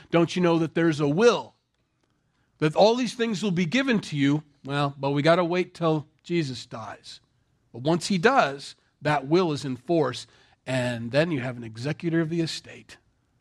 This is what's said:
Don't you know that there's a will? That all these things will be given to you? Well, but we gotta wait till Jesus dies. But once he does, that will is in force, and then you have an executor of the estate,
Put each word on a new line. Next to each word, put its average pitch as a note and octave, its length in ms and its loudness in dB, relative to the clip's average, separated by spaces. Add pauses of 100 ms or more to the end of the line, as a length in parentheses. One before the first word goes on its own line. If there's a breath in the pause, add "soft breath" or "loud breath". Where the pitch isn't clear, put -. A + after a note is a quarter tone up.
(100)
Don't E3 260 2
you F#3 60 2
know E3+ 180 4
that E3 140 -4
there's E3 260 2
a D3+ 80 2
will? F#3 460 2 (1040)
That D#3 180 0
all G3+ 180 6
these A#3+ 200 -4
things A3+ 280 -4
will G#3+ 80 0
be F3+ 160 0
given A#3+ 340 0
to - 160 -10
you? C#3+ 280 0 (200)
Well, C#3+ 320 -2
but C3+ 140 -2
we C#3+ 120 0
gotta E3+ 220 4
wait F3 300 -4
till D#3+ 320 -2 (160)
Jesus C#3+ 440 -4
dies. - 540 -16 (520)
But A#2 100 -14
once E3 260 0
he G3 100 0
does, E3 560 2 (280)
that D3 240 0
will E3 260 2
is C#3 120 -6
in C3 120 -4
force, C#3 500 -2 (400 soft breath)
and B2 440 -4
then D3+ 200 2
you D3 100 -2
have B2 160 -6
an B2 80 -12
executor D3 560 -4
of D#3+ 100 -2
the E3+ 100 -2
estate, - 560 -8 (440)